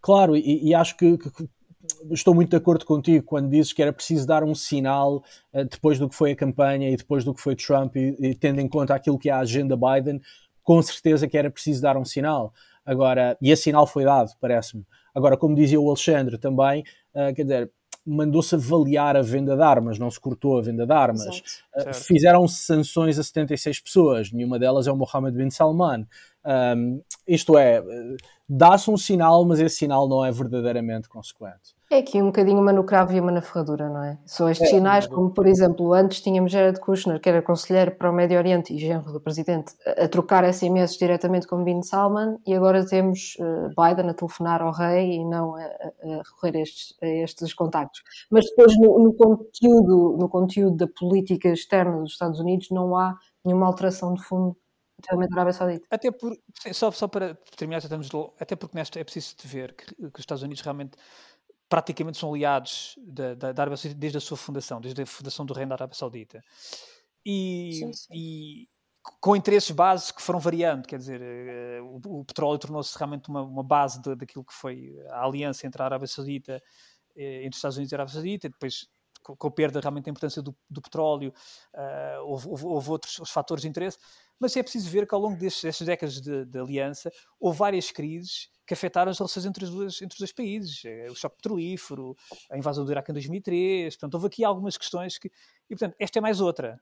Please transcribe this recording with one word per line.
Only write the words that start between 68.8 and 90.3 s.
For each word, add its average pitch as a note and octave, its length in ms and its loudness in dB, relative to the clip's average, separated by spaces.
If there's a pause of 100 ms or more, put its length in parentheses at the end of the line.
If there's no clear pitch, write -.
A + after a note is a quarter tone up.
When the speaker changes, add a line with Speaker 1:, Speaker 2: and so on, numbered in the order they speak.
Speaker 3:
com G3+ 160 4
interesses G3+ 340 0
básicos F3 420 0
que - 100 -16
foram F3 180 -6
variando, E3 480 -4
quer C#3+ 100 -14
dizer, B2+ 240 -14
eh, B2 580 -16
o, B2+ 400 -16
o C#3 40 -16
petróleo D3 340 -4
tornou-se D3 400 -12
realmente D3 300 -12
uma, C#3+ 140 -10
uma C3+ 200 -12
base C3+ 400 -2
de, C3+ 140 -8
daquilo B2+ 280 -18
que - 100 -20
foi B2+ 420 -16 (140)
a B2 140 -8
aliança C#3 400 -8
entre C3 160 -14
a C3+ 40 -4
Arábia C3+ 240 -8
Saudita, C3+ 520 -12 (540)
eh, C3+ 300 -14
entre C3+ 60 -12
os B2+ 60 -18
Estados C#3 200 -10
Unidos C#3 160 -10
e - 20 -10
a C#3 40 -8
Arábia C#3 160 -10
Saudita, F3 340 -10
e - 20 -12
depois - 380 -14 (340)
com, C#3 140 -20
com - 100 -10
a C#3+ 40 -4
perda D3 280 -4
realmente C#3+ 280 -10
da D3+ 40 -12
importância D3 320 -10
do, C#3 140 -14 (120)
do C#3+ 120 -16
petróleo, D3 520 -6 (420)
eh, C#3 500 -12
houve, C#3 240 -12
houve, D3+ 160 -14
houve D3+ 260 -6
outros, - 280 -10
outros - 140 -16
fatores D3+ 300 -8
de D#3 60 -10
interesse, F3 300 -10 (420)
mas B3 160 -4
é B3+ 60 -4
preciso G#3+ 260 -10
ver G3+ 180 -4
que - 80 -8
ao G3 60 -2
longo G#3 160 -6
destes, F3 280 -8
destas D#3+ 220 -8
décadas D#3 340 -8
de, C3+ 260 -10
de B2+ 120 -14
aliança C#3 540 -10 (280)
houve E3+ 180 -4
várias G3 320 -4
crises E3 580 -14 (160)
que - 100 -8
afetaram F3+ 360 -4
as F3+ 80 -10
relações F#3 280 -10
entre G3 180 -12
as F3+ 60 -12
duas, F#3+ 300 -12
entre F#3+ 140 -18
os - 40 -20
dois F#3+ 120 -12